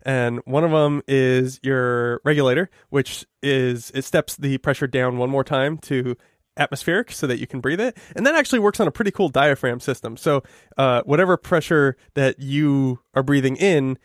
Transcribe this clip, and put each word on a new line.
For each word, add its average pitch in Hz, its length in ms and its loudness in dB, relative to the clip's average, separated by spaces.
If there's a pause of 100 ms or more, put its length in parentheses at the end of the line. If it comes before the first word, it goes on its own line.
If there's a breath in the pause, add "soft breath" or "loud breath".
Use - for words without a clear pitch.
And 123 420 -2
one 143 200 0
of 165 80 2
'em 147 360 2
is 127 540 2
your 123 640 -2
regulator, 135 440 2 (220 soft breath)
which - 340 -2 (180)
is, 127 520 -2
it 135 100 -6
steps - 320 -2
the 139 220 -4
pressure 143 280 -2
down 127 300 -2
one 123 140 -2
more 135 140 0
time 147 340 -2
to 123 360 -4 (440)
atmospheric 165 540 -2
so - 140 -6
that 123 120 -2
you - 80 -8
can 131 140 -10
breathe 147 200 -4
it. 233 160 -4 (180 loud breath)
And 220 120 0
that 302 80 2
actually 269 240 2
works 208 220 2
on 196 80 2
a - 20 0
pretty 202 220 -2
cool 185 180 0
diaphragm 131 500 0
system. 117 380 -6
So, 143 240 0 (340 soft breath)
uh, 127 280 2
whatever 170 340 4
pressure 147 580 0 (180 soft breath)
that 135 260 0
you 139 600 0 (140)
are 135 80 2
breathing 135 340 2
in 143 480 2